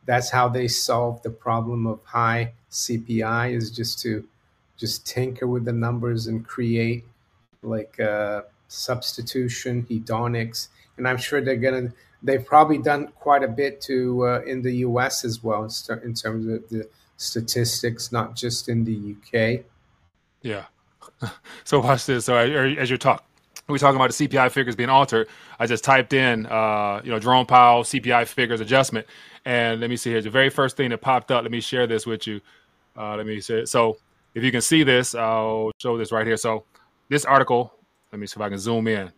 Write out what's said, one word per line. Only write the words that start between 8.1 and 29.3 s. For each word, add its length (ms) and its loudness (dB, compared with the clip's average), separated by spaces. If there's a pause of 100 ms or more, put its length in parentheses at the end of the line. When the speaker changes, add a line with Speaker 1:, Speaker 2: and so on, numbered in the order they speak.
Speaker 1:
substitution, 1200 -6
hedonics. 800 -4 (300)
And 100 -2
I'm 80 0
sure 240 -2
they're 160 -2
gonna, 360 -2 (300)
they've 220 0
probably 320 6
done 320 0 (100)
quite 240 4
a 60 -2
bit 340 -4
to, 440 0
uh, 200 0
in 140 -6
the 180 -2
U 220 0
S 240 -2
as 180 -6
well, 220 -2
in 60 -10
st-, 320 -10
in 100 -8
terms 340 -6
of 220 -6
the 180 -8 (300)
statistics, 960 -4
not 240 -4
just 320 -6
in 160 0
the 80 -4
U 240 -8 (140)
K. 340 0 (800)
Speaker 2:
Yeah. 220 -8 (580)
<laughs> 80 -8 (340)
So 160 2
watch 260 2
this. 200 -2
So 100 2
I, 100 6 (300)
as 140 -2
you're 80 0
talk-, 260 2 (440)
we're 100 -2
talking 180 6
about 120 4
the 40 0
C 160 -2
P 80 -2
I 120 6
figures 280 -2
being 140 -2
altered. 380 4 (300)
I 80 0
just 160 -2
typed 300 4
in, 340 2
uh, 560 0
you 80 -10
know, 80 -2
Jerome 280 4
Powell, 380 8
C 160 -2
P 120 0
I 120 6
figures 360 -2
adjustment. 460 2 (400)